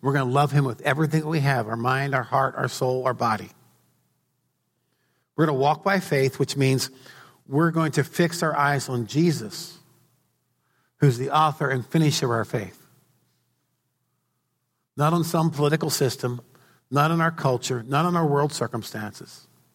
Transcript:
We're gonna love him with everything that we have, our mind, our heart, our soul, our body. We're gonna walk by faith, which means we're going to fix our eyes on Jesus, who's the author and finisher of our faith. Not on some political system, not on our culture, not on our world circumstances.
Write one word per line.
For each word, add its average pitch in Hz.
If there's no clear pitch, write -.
We're 135
gonna 135
love 139
him 143
with 120
everything 151
that 151
we 160
have, 131
our 113
mind, 135
our 127
heart, 135
our 131
soul, 127
our 127
body. 110
We're 160
gonna 147
walk 147
by 196
faith, 135
which 139
means 135
we're 156
going 160
to 151
fix 170
our 156
eyes 143
on 120
Jesus, 131
who's 127
the 135
author 151
and 127
finisher 151
of 120
our 113
faith. 101
Not 151
on 170
some 165
political 147
system, 123
not 143
on 165
our 165
culture, 131
not 143
on 175
our 165
world 143
circumstances. -